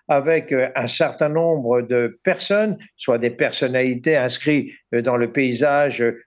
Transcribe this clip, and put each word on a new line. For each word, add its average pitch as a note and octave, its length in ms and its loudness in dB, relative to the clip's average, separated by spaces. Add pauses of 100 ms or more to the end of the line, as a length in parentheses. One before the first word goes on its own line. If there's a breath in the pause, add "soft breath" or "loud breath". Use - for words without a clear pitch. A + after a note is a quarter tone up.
avec, D3+ 440 2
euh, C3 240 2
un B2 120 -2
certain D3+ 420 0
nombre D3+ 520 0
de A#2+ 400 -2
personnes, G3+ 560 0 (180 loud breath)
soit A#2+ 220 0
des A#2+ 140 0
personnalités C3 880 0
inscrites, C3 560 -2 (200 loud breath)
euh, A#2+ 80 2
dans B2 140 0
le A#2+ 160 0
paysage, C#3 720 0
euh, A#2 260 -2